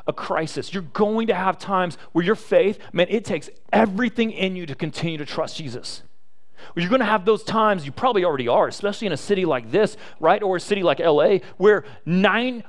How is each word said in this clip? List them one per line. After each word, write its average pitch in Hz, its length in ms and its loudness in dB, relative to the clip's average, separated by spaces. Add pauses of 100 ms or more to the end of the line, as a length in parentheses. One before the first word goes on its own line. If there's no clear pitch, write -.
a 151 60 0
crisis. - 600 -4
You're 190 100 -6 (100)
going 220 340 2
to 202 80 4
have 185 240 0
times 185 380 0 (160)
where 170 120 2
your 208 100 4
faith, 190 440 2 (120)
man, 180 180 2
it 208 160 0
takes 160 240 -4 (220)
everything 220 600 2
in 190 240 -2
you 180 100 -8
to 143 100 -8
continue 160 420 -4
to 147 80 -8
trust - 320 -6
Jesus. 127 440 -10 (760)
You're 175 140 -2
gonna 254 160 4
have 208 200 2
those 208 180 2
times, 208 420 2
you 139 60 -10
probably 214 320 0
already 139 240 0
are, 160 200 4
especially 202 400 -4
in 175 60 -2
a 135 40 -2
city 190 280 -2
like 123 260 -2
this, 196 260 2 (220)
right, 180 220 4
or 190 140 0
a 170 40 -2
city 196 220 -2
like 156 180 2
L 156 220 4
A, 147 200 4 (160)
where 202 260 6 (220)
nine 208 640 2